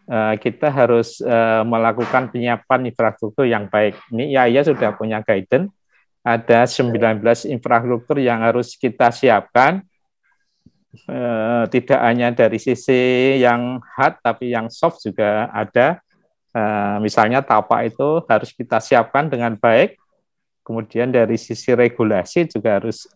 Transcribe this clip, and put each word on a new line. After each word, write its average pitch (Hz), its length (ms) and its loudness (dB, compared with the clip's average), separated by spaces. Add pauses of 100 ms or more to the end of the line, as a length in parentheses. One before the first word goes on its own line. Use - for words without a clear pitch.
eh, 110 320 -2
kita 127 320 -2
harus, 120 480 2
eh, 113 480 0
melakukan 117 640 -2
penyiapan 120 560 -2
infrastruktur 113 640 -2
yang 104 160 -2
baik. 104 320 0 (160)
Ini 135 200 -4
I - 40 2
A 127 80 4
I 117 120 2
A 147 40 2
sudah 127 320 0
punya 110 240 -6
guidance, 113 560 -2 (480)
ada 117 400 2
sembilan 117 560 0
belas 117 240 0
infrastruktur 123 800 -2
yang 117 160 0
harus 117 400 -2
kita 120 320 0
siapkan. 127 720 2 (1120)
Eh, 120 720 -4 (100)
tidak 127 320 2
hanya 120 240 0
dari 117 320 2
sisi 127 800 0
yang 120 400 0
hard, - 400 -2
tapi 120 320 -4
yang 113 160 -6
soft - 320 -4
juga 107 480 -2
ada. 120 480 0 (560)
Eh, 104 480 -2
misalnya 113 400 2
tapak 113 480 0
itu 151 400 -2
harus - 240 0
kita 120 240 -4
siapkan 135 480 0
dengan 117 320 -4
baik. 120 400 2 (640)
Kemudian 113 480 -6
dari 120 240 2
sisi 117 400 -4
regulasi 113 720 0
juga 110 320 -2
harus, 110 380 -8